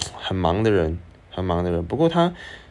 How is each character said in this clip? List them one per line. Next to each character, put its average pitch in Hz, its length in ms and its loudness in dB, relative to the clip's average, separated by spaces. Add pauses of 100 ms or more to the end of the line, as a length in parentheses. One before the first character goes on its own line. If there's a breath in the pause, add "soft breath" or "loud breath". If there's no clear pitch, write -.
(160)
很 - 200 -6
忙 90 280 2
的 110 80 4
人， 85 260 2 (320)
很 92 160 -6
忙 87 180 0
的 90 60 0
人。 85 160 -2
不 104 100 -4
过 160 140 4
他 170 240 2 (380 loud breath)